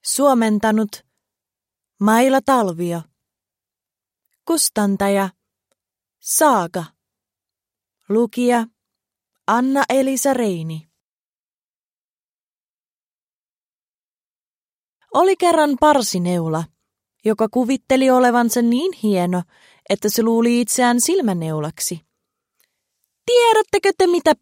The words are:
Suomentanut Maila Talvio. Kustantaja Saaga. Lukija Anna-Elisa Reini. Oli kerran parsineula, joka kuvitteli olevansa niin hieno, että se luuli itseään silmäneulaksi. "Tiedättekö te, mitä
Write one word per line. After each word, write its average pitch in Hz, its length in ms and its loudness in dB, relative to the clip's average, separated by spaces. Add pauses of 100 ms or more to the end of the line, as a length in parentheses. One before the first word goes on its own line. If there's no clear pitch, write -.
Suomentanut 220 1000 0 (920)
Maila 240 460 2
Talvio. 175 560 -2 (1400)
Kustantaja 202 840 -2 (920)
Saaga. 190 640 0 (1300)
Lukija 233 580 -2 (800)
Anna-Elisa 269 840 0
Reini. 165 560 -6 (4000)
Oli 370 220 4
kerran 320 440 2
parsineula, 180 840 0 (640)
joka 220 260 0
kuvitteli 262 580 0
olevansa 247 520 2
niin 247 320 0
hieno, 180 500 -2 (460)
että 202 200 -2
se 220 140 -2
luuli 233 380 2
itseään 240 400 0
silmäneulaksi. 170 1040 -4 (1200)
"Tiedättekö 453 680 2
te, 370 100 2
mitä 349 340 0